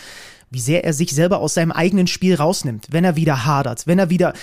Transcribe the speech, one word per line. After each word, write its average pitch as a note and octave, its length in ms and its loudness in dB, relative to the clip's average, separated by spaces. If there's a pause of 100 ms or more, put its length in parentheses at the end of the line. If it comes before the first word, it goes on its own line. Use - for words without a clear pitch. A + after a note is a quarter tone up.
(500)
wie B2+ 100 -8
sehr D3 240 0
er E3 80 0
sich D3 220 -2
selber F3 240 2
aus D3+ 160 -2
seinem E3 180 0
eigenen F3+ 340 2
Spiel F#3 280 0
rausnimmt, D3 560 -2
wenn E3 140 0
er F3 120 2
wieder D3 300 0
hadert, C#3 400 -2
wenn F3 120 4
er F#3 120 2
wieder F3+ 320 2